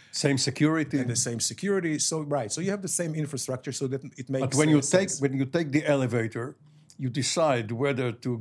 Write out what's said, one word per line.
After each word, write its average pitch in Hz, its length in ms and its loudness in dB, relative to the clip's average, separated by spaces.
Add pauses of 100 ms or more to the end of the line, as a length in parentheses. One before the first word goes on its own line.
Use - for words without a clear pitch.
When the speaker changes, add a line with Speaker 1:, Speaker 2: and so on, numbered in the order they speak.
(120)
Speaker 1:
Same 139 240 2
security. 151 640 2
Speaker 2:
And 123 100 -2
the 117 80 -2
same 117 240 -2
security. 170 580 -2
So, 160 220 -2
right. 143 320 -2
So - 80 -4
you 190 120 -2
have 202 100 -4
the 185 60 -4
same 160 260 -2
infrastructure, 139 580 -4
so 139 140 -4
that 131 180 -4 (140)
it 131 100 -10
makes, 135 180 0
Speaker 1:
But 131 80 -2
when 151 140 6
Speaker 2:
uh, 156 40 6
Speaker 1:
you 147 100 8
take, 190 260 2
Speaker 2:
sense. - 140 -6
Speaker 1:
when 139 100 2
you 139 140 0
take 151 260 -2
the 151 140 2
elevator, 123 680 0 (440)
you 135 100 -4
decide 127 640 2
whether 127 400 0
to 120 280 -4